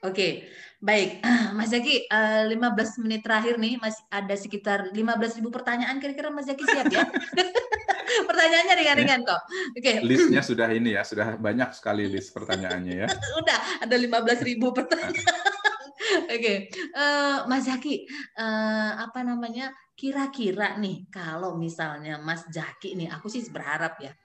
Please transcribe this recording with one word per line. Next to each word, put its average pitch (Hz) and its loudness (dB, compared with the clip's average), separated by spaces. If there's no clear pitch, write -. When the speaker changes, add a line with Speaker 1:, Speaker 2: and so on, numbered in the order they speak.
Speaker 1:
Oke, 190 -2
baik. 202 2
<clears throat> 226 4
Mas 220 0
Zaki, 240 2
uh, 214 4
lima 226 2
belas 220 0
menit 220 -2
terakhir 226 2
nih, 226 0
masih 220 -6
ada 196 -2
sekitar 202 -2
lima 226 0
belas 226 -2
ribu 226 -4
pertanyaan. 240 -2
Kira-kira 285 -6
Mas 294 -6
Zaki 277 -6
siap 285 4
ya? - 4
<laughs> 392 0
Pertanyaannya 339 6
ringan-ringan 285 4
Speaker 2:
Ya. 240 -4
Speaker 1:
kok. 180 2
Oke. 247 2
Speaker 2:
Listnya 302 6
sudah 117 2
ini 113 4
ya, 101 2
sudah 107 -2
banyak 110 0
sekali 104 0
list 98 -4
pertanyaannya 92 -4
ya. 95 -2
Speaker 1:
<laughs> 320 -4
Udah, 294 2
ada 240 2
lima 233 2
belas 240 4
ribu 247 0
pertanyaan. 320 -2
<laughs> 392 0
Oke, 220 0
eh, 285 0
Mas 254 2
Zaki, 254 -2
eh, 220 0
apa 233 -6
namanya, 240 -4
kira-kira 226 -2
nih, 190 -4
kalau 170 -6
misalnya 156 -6
Mas 165 -6
Zaki 156 -10
nih, 170 -6
aku 156 -12
sih 233 -8
berharap 151 -4
ya 139 -16